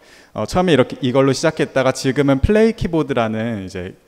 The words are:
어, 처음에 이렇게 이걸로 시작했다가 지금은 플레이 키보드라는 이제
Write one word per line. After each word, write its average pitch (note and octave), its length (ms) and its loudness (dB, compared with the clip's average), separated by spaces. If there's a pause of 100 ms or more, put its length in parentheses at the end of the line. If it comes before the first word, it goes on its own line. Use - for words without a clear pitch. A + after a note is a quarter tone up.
(340)
어, G#2+ 120 -6
처음에 F#3 280 0
이렇게 C3+ 260 2
이걸로 C3+ 320 2
시작했다가 C3+ 640 0
지금은 C3+ 460 0
플레이 G#3+ 340 2
키보드라는 A#2 920 -4
이제 F2+ 300 -10 (120)